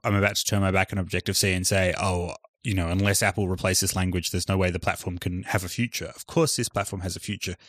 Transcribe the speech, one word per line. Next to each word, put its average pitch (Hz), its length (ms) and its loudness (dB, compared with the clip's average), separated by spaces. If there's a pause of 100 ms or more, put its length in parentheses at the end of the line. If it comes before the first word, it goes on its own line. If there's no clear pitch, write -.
I'm 107 120 2
about 101 220 4
to - 80 -2
turn 101 180 2
my 95 80 4
back 95 220 2
on 101 60 -2
Objective-C 95 540 0
and 92 140 0
say, 92 340 2
"Oh, 90 340 -2 (300)
you 113 100 -2
know, 87 140 0
unless 98 340 2
Apple 101 260 2
replaces 95 460 0
language, 92 360 0
there's - 180 -4
no 95 80 2
way 92 140 2
the 90 80 -2
platform 90 400 -4
can 90 260 -4
have 101 180 0
a 90 60 -8
future." - 480 -4
Of - 100 -16
course, 160 300 2
this 120 140 -2
platform 98 320 -4
has 90 140 -4
a - 40 -10
future. 95 360 -6 (120)